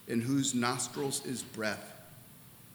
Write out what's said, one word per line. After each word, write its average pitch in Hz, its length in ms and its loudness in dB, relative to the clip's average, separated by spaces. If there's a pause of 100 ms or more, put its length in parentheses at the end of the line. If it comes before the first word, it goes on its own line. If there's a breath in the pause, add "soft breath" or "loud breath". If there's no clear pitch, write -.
in 117 140 4
whose 135 340 4
nostrils 131 720 2
is 123 160 -2
breath, 107 520 -2 (800)